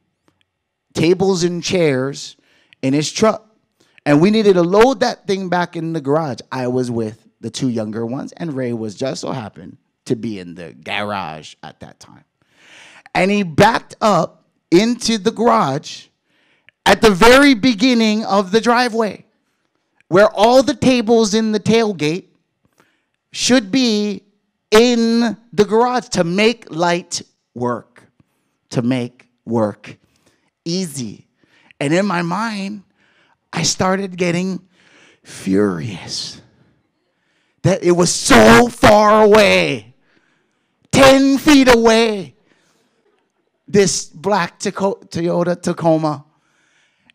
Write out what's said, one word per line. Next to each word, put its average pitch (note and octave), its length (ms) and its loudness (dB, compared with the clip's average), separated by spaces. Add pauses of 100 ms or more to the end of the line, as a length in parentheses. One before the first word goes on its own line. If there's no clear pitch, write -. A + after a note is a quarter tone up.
(920)
tables F3+ 520 0
and F3 180 -6
chairs C#3+ 720 -4 (460)
in C3+ 100 -2
his D3 180 -2
truck. - 360 -2 (580)
And D3 160 4
we F#3+ 100 4
needed G#3 240 2
to F3 80 2
load G#3 380 2
that - 260 -4
thing F#3+ 220 -6
back F3 280 -4
in E3 180 -8
the D#3+ 80 -6
garage. C#3+ 380 -4 (120)
I C3 140 -8
was B2 240 -4
with A2 360 -8 (140)
the - 100 -12
two C#3 180 -6
younger A2+ 360 -6
ones, A#2+ 280 -12
and E3+ 200 -12
Ray B2+ 220 -6
was A2 200 -10
just C3 280 -8
so - 100 -8
happened G2+ 460 -14 (260)
to C3+ 100 -4
be A2 240 -8
in F2 180 -16
the E2 180 -16
garage F#2 880 -10
at - 180 -20
that - 180 -20
time. - 260 -20 (880)
And F#3 160 0
he G#3 120 0
backed F#3 600 0
up F#3 420 0 (260)
into A3 460 2
the G#3+ 160 -2
garage G3 760 -2 (760)
at G3 160 2
the A3 80 6
very B3+ 440 6
beginning A3+ 720 0
of G3 280 -2
the A3+ 80 2
driveway, A3+ 640 -2 (840)
where G3 220 4
all A#3+ 320 4
the A#3+ 120 -2
tables A3+ 600 2
in A3 180 -2
the G#3+ 80 -2
tailgate F#3+ 680 -2 (1040)
should A#3 380 0
be G#3 540 -2 (460)
in A#3 680 2 (160)
the G3+ 120 2
garage A#3 440 0
to F3+ 160 -2
make G#3 460 -2
light F3 520 -4 (320)
work, A#2+ 560 -8 (600)
to B2+ 120 -4
make B2 460 -6 (160)
work A2 540 -6 (680)
easy. C#3+ 640 -8 (520)
And C#3+ 140 -2
in G3 120 0
my F3 160 -4
mind, G3 600 -8 (720)
I E3 100 -6
started F#3+ 540 -4
getting F3+ 500 -6 (560)
furious - 1160 -6 (1200)
that F#3 220 0
it F3 80 4
was F3 200 2
so A#3 560 4
far G#3+ 540 4
away, F#3 720 2 (960)
ten C4+ 460 4
feet C4+ 320 4
away, A3+ 640 2 (1300)
this F#3+ 380 0
black F3 520 -4
Taco-, F#3+ 400 -6 (120)
Toyota E3+ 500 -4
Tacoma. D#3+ 640 -2 (920)